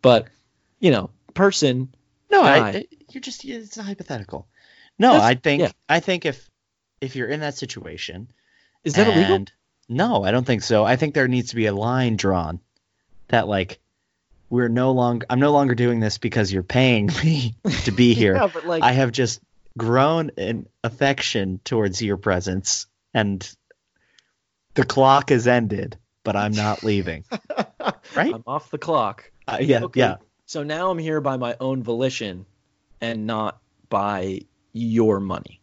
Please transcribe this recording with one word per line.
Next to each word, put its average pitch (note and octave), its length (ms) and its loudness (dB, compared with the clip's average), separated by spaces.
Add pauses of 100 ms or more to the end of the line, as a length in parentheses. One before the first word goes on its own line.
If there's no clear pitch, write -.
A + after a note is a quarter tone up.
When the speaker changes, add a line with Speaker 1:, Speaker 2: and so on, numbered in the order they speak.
Speaker 1:
But, A#2+ 280 6 (500)
you F3+ 140 4
know, G2 180 -2 (240)
person, C3 580 2 (380)
Speaker 2:
No, G4+ 120 6
I, D3 160 6
Speaker 1:
guy. G#2+ 120 2
Speaker 2:
it, - 180 -6 (220)
you're C4 100 -16
just, - 240 -16
it's A3+ 340 -14
a G#3+ 40 -12
hypothetical. D3+ 640 -10 (500)
No, B3 180 6
Speaker 1:
That's, G#2+ 100 6
Speaker 2:
I B2 100 6
think, C#3+ 280 0
Speaker 1:
yeah. D3 100 0 (160)
Speaker 2:
I D#3+ 100 4
think F3+ 260 -2
if, C#3+ 240 -4 (520)
if C3 160 -10
you're A#2+ 120 -4
in D3 120 -4
that D3 160 -8
situation F2 720 -14 (560)
Speaker 1:
Is D3 100 -4
that G#3+ 140 6
illegal? F#3+ 260 4
Speaker 2:
and, - 180 -4 (360)
no, C#3+ 360 0
I F#2+ 80 2
don't B2 120 2
think B2 200 0
so. G#2+ 200 4
I A#2+ 120 4
think D3 180 -2
there C3 140 2
needs B2 220 -2
to A2+ 60 -8
be A2 100 0
a G#2 60 0
line A#2 440 0
drawn F2 420 -2 (720)
that, A2+ 180 2
like, G2 320 -4 (720)
we're A#2+ 180 0
no B2+ 220 0
longer, A#2+ 400 0
I'm B2+ 80 0
no C#3+ 140 4
longer C#3 240 2
doing A#2+ 240 0
this G#2+ 180 -2
because G#2+ 340 -2
you're F#2 120 -2
paying B2 420 4
<laughs> C#3 180 -2
me C#3 300 0 (300)
to A#2 80 0
be A#2+ 220 6
Speaker 1:
<laughs> - 0 -
Speaker 2:
here. G#2+ 200 4
Speaker 1:
Yeah, F#2+ 180 2
but, D#3+ 140 -10
like, E3+ 160 -2
Speaker 2:
I B2+ 100 4
have B2+ 200 2
just A#2+ 280 -2 (380)
grown C#3+ 520 2
in A2+ 360 -6 (160)
affection A#2 800 -2
towards G#2 400 -2
your G2+ 140 -2
presence, F#2+ 680 -4 (280)
and G2+ 340 -2 (1300)
the C3 100 2
clock C3+ 440 4
has B2 180 2
ended, G#2+ 500 0 (280)
but G#2 100 -2
I'm G#2 180 -2
not G#2+ 300 -2
leaving. G2 480 -2
Speaker 1:
<laughs> - 40 -8 (840)
Speaker 2:
Right? B3 180 0
Speaker 1:
I'm A2+ 120 -12
off C3+ 240 -8
the D3+ 80 -10
clock. A#2+ 520 -4 (160)
Speaker 2:
Uh, - 140 -6
yeah, B2+ 240 0
Speaker 1:
Okay. - 160 -6
Speaker 2:
yeah. G2 160 0 (300)
Speaker 1:
So D3+ 160 -10
now D#3+ 280 -4
I'm E3+ 80 -4
here D#3 220 -4
by C3+ 160 -4
my A#2+ 240 -6
own C3 220 -4
volition A2+ 640 -6 (540)
and A2+ 260 -8
not A2 340 -6 (280)
by G2 520 -4 (320)
your A2+ 480 0
money. - 420 -10